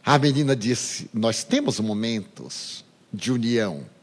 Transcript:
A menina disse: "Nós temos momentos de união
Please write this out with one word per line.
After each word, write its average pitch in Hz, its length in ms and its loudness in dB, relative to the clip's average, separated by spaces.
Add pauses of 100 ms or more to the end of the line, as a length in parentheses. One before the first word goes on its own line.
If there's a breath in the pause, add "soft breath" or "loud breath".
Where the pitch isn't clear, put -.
A 143 120 6
menina 139 380 4
disse: 117 580 -4
"Nós 110 300 0
temos 277 360 0
momentos 107 1040 -6 (300)
de 110 180 -4
união 113 540 0 (180)